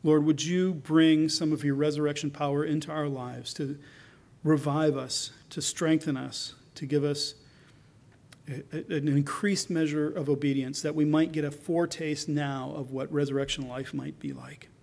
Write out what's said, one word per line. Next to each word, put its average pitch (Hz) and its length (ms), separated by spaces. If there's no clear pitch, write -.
Lord, 151 220
would 151 180
you 180 340
bring 160 520
some 156 240
of 147 140
your 139 100
resurrection 147 560
power 143 320
into 151 260
our 151 200
lives 123 460
to 143 220
revive 151 500
us, - 360
to - 120
strengthen 156 540
us, 131 400
to 151 100
give 143 180
us 147 300
a, 143 160
a, 170 180
an 147 140
increased 147 600
measure 151 400
of 151 200
obedience, 139 540
that 156 120
we 156 80
might 156 300
get 151 100
a 143 80
foretaste 165 760
now 139 480
of 131 140
what 135 200
resurrection 139 560
life 127 260
might 139 280
be 143 100
like 131 380